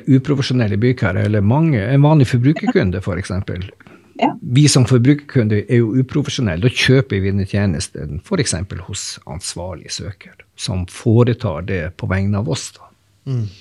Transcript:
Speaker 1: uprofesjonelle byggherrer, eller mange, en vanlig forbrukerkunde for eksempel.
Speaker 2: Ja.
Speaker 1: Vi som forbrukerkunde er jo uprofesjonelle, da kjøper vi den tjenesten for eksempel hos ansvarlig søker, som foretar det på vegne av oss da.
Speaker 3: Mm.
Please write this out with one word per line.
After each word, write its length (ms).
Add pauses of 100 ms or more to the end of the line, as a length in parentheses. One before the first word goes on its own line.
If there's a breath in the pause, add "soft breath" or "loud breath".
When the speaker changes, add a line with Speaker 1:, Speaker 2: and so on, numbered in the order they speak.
Speaker 1:
uprofesjonelle 680
byggherrer, 480
eller 160
mange, 400
en 220
vanlig 240
forbrukerkunde 760
for 140
eksempel. 540 (500 loud breath)
Speaker 2:
Ja. 100 (120)
Speaker 1:
Vi 260
som 160
forbrukerkunde 840
er 100
jo 160
uprofesjonelle, 640
da 80
kjøper 540
vi 80
den 160
tjenesten 760
for 140
eksempel 440
hos 460
ansvarlig 640
søker, 440 (220)
som 300
foretar 800
det 300
på 120
vegne 280
av 120
oss 240
da. 100 (440)
Speaker 3:
Mm. 200 (140 loud breath)